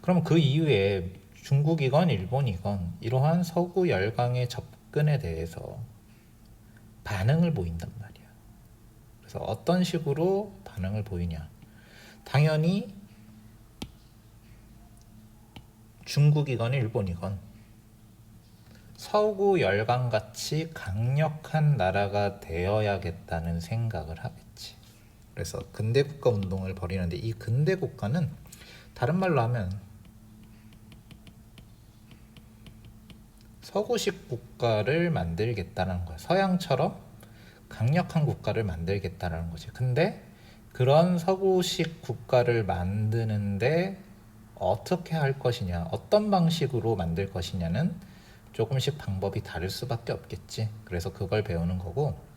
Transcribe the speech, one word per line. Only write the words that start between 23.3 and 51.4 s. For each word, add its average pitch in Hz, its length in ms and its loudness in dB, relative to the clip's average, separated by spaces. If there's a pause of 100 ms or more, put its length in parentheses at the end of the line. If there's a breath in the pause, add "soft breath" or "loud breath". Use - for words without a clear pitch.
생각을 110 640 -4
하겠지. - 540 -14 (560 loud breath)
그래서 - 260 -6 (140)
근대 117 300 2
국가 - 260 0
운동을 95 460 -2
벌이는데, 90 420 -2
이 113 160 -4
근대 147 440 0
국가는 147 540 -2 (640 loud breath)
다른 147 240 0
말로 185 240 2
하면 113 320 0 (4000)
서구식 208 640 -2
국가를 123 840 0
만들겠다는 92 920 -2
거야. 80 140 -10
서양처럼 180 840 0 (720 loud breath)
강력한 151 560 2
국가를 107 380 -2
만들겠다라는 85 840 -4
거지. 82 180 -12
근데 127 540 0 (520 loud breath)
그런 160 440 6
서구식 185 840 0
국가를 120 600 2
만드는데 107 1300 0 (580)
어떻게 160 600 -2
할 139 220 0
것이냐, 87 520 -2
어떤 208 400 2
방식으로 131 640 2
만들 87 340 -2
것이냐는 90 680 -2 (540 loud breath)
조금씩 131 460 -2
방법이 98 460 -4
다를 - 260 -6
수밖에 - 420 -6
없겠지. - 560 -8 (160)
그래서 87 280 -6
그걸 104 320 -2